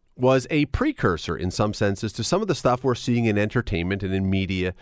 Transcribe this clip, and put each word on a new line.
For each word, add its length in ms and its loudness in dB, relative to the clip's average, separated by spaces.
was 360 4
a 160 2
precursor 720 -2
in 140 -4
some 220 0
senses 420 -2
to 100 -6
some 180 0
of 60 -2
the 60 0
stuff 300 0
we're 100 2
seeing 300 0
in 140 2
entertainment 640 0
and 100 -4
in 160 0
media 540 0